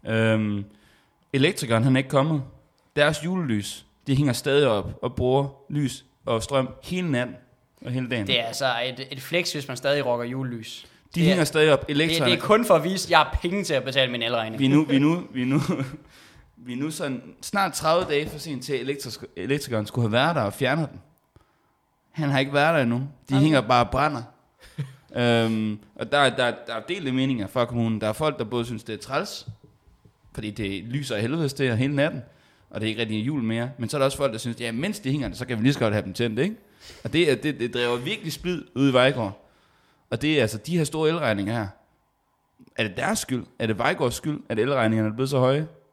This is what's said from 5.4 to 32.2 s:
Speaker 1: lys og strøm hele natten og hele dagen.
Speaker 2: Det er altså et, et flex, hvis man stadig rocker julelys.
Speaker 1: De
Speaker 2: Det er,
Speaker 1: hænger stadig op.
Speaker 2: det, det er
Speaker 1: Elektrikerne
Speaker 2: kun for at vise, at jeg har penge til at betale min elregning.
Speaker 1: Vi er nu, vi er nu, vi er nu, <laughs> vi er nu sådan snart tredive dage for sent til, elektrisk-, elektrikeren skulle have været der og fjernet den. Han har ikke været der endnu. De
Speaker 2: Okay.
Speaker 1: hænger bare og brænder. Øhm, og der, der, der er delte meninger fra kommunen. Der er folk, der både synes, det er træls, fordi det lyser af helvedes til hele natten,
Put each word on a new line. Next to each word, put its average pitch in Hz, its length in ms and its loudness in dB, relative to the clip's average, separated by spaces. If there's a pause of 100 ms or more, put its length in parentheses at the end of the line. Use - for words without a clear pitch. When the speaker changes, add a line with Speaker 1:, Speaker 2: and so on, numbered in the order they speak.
Speaker 1:
lys 147 360 -4 (200)
og 113 180 0
strøm 131 260 0 (140)
hele 180 280 -4
natten 123 240 -2 (500)
og 123 60 -8
hele 127 180 -4
dagen. 113 180 -2
Speaker 2:
Det 127 120 2
er 113 60 -2
altså 117 200 -4 (200)
et, 131 260 -10
et 131 100 -12
flex, 175 300 -2
hvis 139 160 -8
man 123 100 -8
stadig 143 280 0
rocker 120 200 -2
julelys. 123 560 -8 (340)
Speaker 1:
De 165 40 -2
Speaker 2:
Det 170 40 4
er, 160 60 6
Speaker 1:
hænger 143 140 4
stadig 151 300 4
op. 135 60 4
Speaker 2:
det, - 80 -8
det 151 140 -4
er 160 40 4
Speaker 1:
Elektrikerne 160 360 2
Speaker 2:
kun 220 240 4
for 214 100 6
at 151 80 4
vise, 185 240 -2
at - 40 0
jeg 165 80 8
har 151 220 2
penge 190 220 -2
til 165 100 -2
at 127 100 2
betale 131 280 2
min 120 100 -4
elregning. 113 380 -2
Speaker 1:
Vi 135 60 4
er 131 40 6
nu, 147 160 6
vi 143 100 0
er 135 40 6
nu, 160 320 2
vi 127 100 -4
er 123 40 0
nu, 135 140 2 (540)
<laughs> - 520 -20
vi 123 80 -10
er 123 40 -8
nu 151 140 -4
sådan 143 500 -8
snart 196 320 -2
tredive 165 380 0
dage 147 180 0
for 151 100 -12
sent 143 240 -8
til, 143 180 -4
elektrisk-, 131 440 -8 (100)
elektrikeren 117 500 -2
skulle 120 220 -2
have 104 40 0
været 143 240 2
der 139 60 0
og 101 120 -2
fjernet 139 380 0
den. 92 100 -18 (1120)
Han 151 180 -2
har 139 100 2
ikke 139 140 0
været 151 220 4
der 147 60 4
endnu. 117 160 2 (320)
De 135 60 0
Speaker 2:
Okay. 135 80 6
Speaker 1:
hænger 151 180 6
bare 120 240 4
og 98 60 -8
brænder. 139 300 0 (960)
Øhm, 113 640 2 (160)
og 113 160 -6
der, 143 180 4
der, 123 220 0 (160)
der 117 80 -8
er 113 120 -4
delte 170 240 -4
meninger 127 360 0
fra 120 180 0
kommunen. 113 360 0
Der 107 60 0
er 110 60 0
folk, 151 240 -2
der 123 60 -4
både 113 220 -2
synes, 113 180 -10
det 110 100 -10
er 104 60 -8
træls, - 480 -6 (840)
fordi 107 180 -8
det 98 320 -4
lyser 127 320 -6
af 104 60 0
helvedes 139 320 -2
til 127 240 0
hele 139 180 0
natten, 143 260 0 (480)